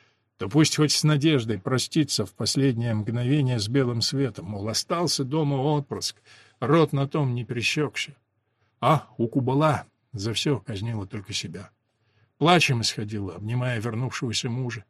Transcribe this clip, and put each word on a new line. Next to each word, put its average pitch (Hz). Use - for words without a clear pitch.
то 98
пусть 147
хоть 151
с -
надеждой 139
простится 131
в -
последнее 117
мгновение 120
с 104
белым 120
светом. 127
Мол, 101
остался 170
дома 143
отпрыск, 139
род 147
на 139
том 139
не 120
пресёкся. 131
А 139
у 117
Кубала 135
за 107
всё 139
казнила 107
только 101
себя. 92
Плачем 147
исходила, 104
обнимая 120
вернувшегося 117
мужа. 117